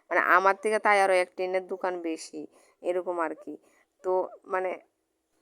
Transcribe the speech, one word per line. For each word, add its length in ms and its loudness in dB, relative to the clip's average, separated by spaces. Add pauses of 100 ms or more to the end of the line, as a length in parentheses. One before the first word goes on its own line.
মানে 120 2
আমার 420 4
থেকে 160 0
তাই 220 4
আরও 140 4
এক 220 2
টিনের 300 -2
দোকান 340 -6
বেশি, 460 -8 (360)
এরকম 380 -2
আর 140 -2
কি। 200 -14 (500)
তো 240 0 (180)
মানে 240 -4 (720)